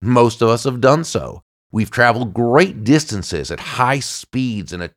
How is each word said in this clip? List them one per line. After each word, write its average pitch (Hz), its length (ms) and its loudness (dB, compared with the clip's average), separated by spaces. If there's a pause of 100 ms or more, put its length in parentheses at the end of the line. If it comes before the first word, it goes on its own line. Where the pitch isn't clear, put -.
Most 120 400 2
of 113 60 6
us 117 160 0
have 127 160 -4
done 143 220 4
so. 65 380 -8 (320)
We've 110 160 -2
traveled 120 440 2
great 120 500 2
distances 101 640 0
at 78 120 -10
high 127 380 -2
speeds 120 760 -6
in 87 80 -8
a 85 160 -8